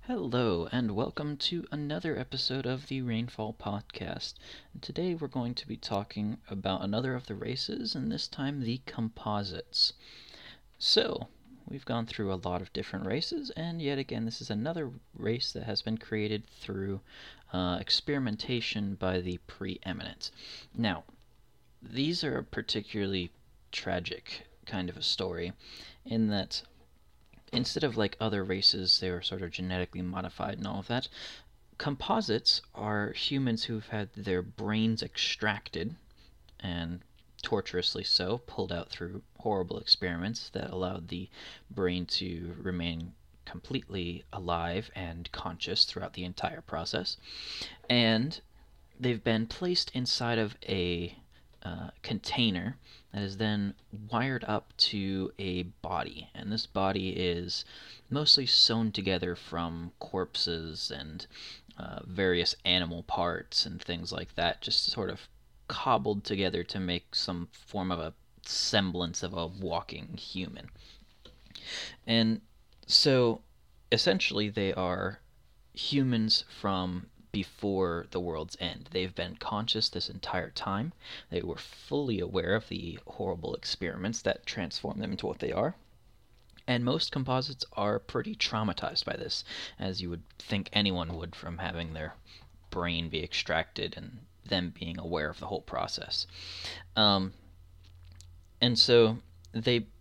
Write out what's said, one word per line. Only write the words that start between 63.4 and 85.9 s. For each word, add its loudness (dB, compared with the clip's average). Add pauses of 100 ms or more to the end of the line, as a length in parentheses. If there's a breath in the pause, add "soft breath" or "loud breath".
and -8
things -6
like -6
that, 2
just 2
sort 0
of -8 (400)
cobbled 2
together 2
to -4
make -2
some -2
form -4
of 0
a -4 (320)
semblance 2
of -4
a -2
walking -4
human. -6 (1400 loud breath)
And 6 (440)
so, 6 (500)
essentially, 4
they 2
are 0 (520)
humans 4
from 0 (240)
before 0
the 0
world's -4
end. -4
They've 0
been -4
conscious 0
this -2
entire -4
time. -2 (360 loud breath)
They 0
were -4
fully -2
aware 4
of -2
the -6
horrible -4
experiments -4
that 0
transformed -4
them -4
into -4
what -4
they -2
are. 2 (920)